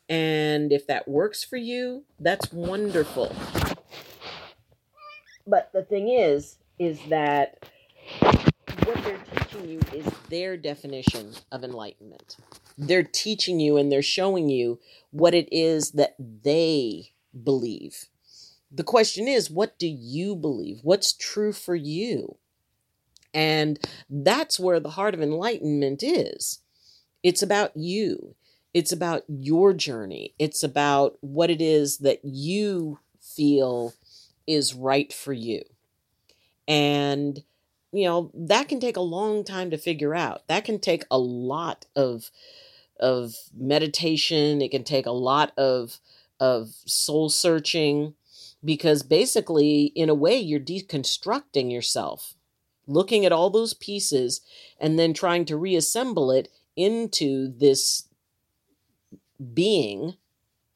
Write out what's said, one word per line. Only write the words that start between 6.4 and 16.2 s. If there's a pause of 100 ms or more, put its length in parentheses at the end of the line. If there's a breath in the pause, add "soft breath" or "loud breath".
is (100)
that (500)
what
they're (120)
teaching
you (140)
is (240)
their
definition (180)
of
enlightenment. (400)
They're
teaching
you
and
they're
showing
you (320 soft breath)
what
it
is
that
they (320)